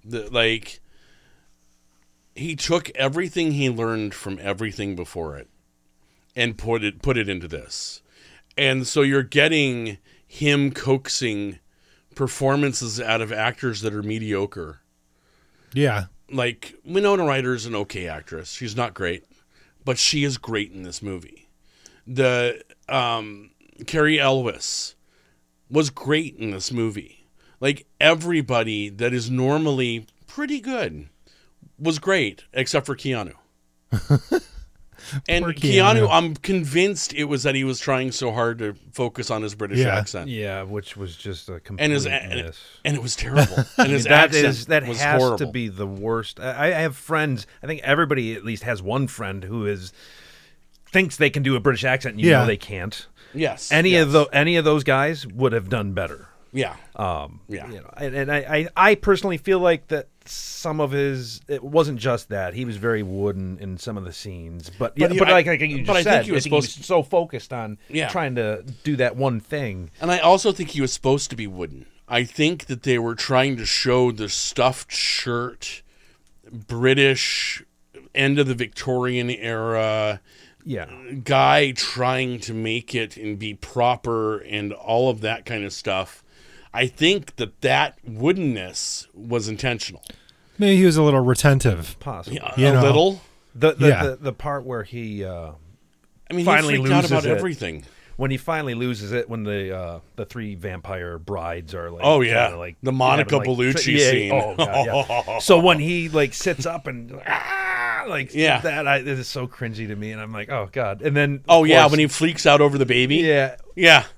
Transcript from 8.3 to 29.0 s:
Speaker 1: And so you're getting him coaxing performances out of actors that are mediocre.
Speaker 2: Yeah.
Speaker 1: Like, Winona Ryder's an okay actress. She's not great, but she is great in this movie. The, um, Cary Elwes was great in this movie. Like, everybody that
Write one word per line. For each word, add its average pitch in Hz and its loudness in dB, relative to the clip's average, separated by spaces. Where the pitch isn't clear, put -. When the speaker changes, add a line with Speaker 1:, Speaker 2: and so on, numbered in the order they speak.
Speaker 1:
And 131 0
so 151 0
you're 139 4
getting 135 0
him 143 0
coaxing 113 -4
performances 135 -2
out 113 -2
of 110 -6
actors 110 -4
that 107 -4
are 104 -6
mediocre. 101 -6
Speaker 2:
Yeah. 120 0
Speaker 1:
Like, 123 -4
Winona 196 2
Ryder's 127 -2
an 113 -6
okay 101 -6
actress. 78 -12
She's 110 -10
not 117 -4
great, 92 -6
but 127 -2
she 143 0
is 139 -2
great 107 -6
in 92 -16
this 90 -14
movie. 95 -12
The, 123 0
um, 113 -4
Cary 151 2
Elwes 135 -2
was 147 2
great 147 -4
in 110 -6
this 95 -8
movie. 113 -6
Like, 139 -2
everybody 127 2
that 117 -2